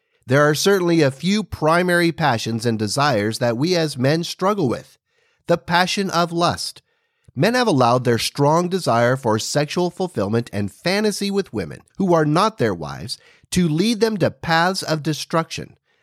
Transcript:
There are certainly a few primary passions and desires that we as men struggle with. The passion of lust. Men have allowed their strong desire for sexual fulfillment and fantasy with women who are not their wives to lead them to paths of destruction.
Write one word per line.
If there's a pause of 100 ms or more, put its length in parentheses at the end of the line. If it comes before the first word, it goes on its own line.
(260)
There
are
certainly
a
few
primary
passions
and
desires
that
we
as
men
struggle
with. (500)
The
passion
of
lust. (560)
Men
have
allowed
their
strong
desire
for
sexual
fulfillment
and
fantasy
with
women (160)
who
are
not
their
wives (340)
to
lead
them
to
paths
of
destruction. (280)